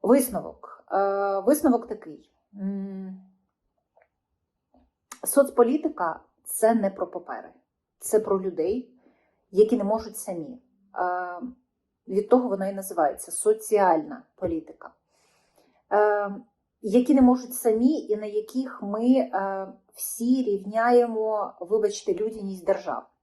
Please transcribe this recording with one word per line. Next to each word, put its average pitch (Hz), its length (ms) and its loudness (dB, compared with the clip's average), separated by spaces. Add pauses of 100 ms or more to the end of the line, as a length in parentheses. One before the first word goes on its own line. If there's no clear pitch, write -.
Висновок. 220 880 0
Е, 196 480 0
висновок 247 460 2
такий. - 440 -14 (240)
М, 190 680 -8 (2000)
соцполітика — 254 960 2 (240)
це 226 300 2
не 196 160 0
про 185 160 -6
папери. - 460 -14 (460)
Це - 220 0
про 190 220 -2
людей, 185 520 -4 (560)
які 220 260 6
не 202 80 -2
можуть 220 320 -2
самі. 160 420 -10 (400)
Е, 180 420 -4 (680)
від 202 200 -2
того 247 200 4
вона 190 200 -2
і 202 60 -6
називається 170 580 -2
соціальна 190 920 2 (140)
політика. - 540 -8 (1040)
Е, 208 420 2 (460)
які 247 340 4
не 269 80 6
можуть 247 320 4
самі 240 520 2
і 208 100 0
на 208 100 -8
яких 214 560 -6
ми, 220 320 2
е, 196 520 -2 (280)
всі 254 480 -2
рівняємо, 220 1160 0
вибачте, 202 540 0
людяність 196 520 -6
держав. 156 400 -2 (160)